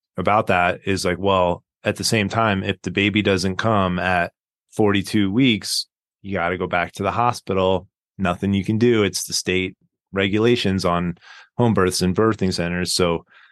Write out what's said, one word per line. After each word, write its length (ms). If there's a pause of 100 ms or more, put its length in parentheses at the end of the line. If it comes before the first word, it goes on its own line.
(180)
about 300
that 360
is 220
like, 120
well, 460 (180)
at 140
the 80
same 240
time, 340
if 200
the 80
baby 320
doesn't 340
come 420
at 340 (380)
forty-two 600
weeks, 540 (340)
you 140
gotta 240
go 100
back 240
to 100
the 80
hospital. 800 (300)
Nothing 360
you 100
can 140
do. 240
It's 220
the 80
state 440 (360)
regulations 720
on 320 (400)
home 180
births 280
and 120
birthing 380
centers. 400
So, 320 (280)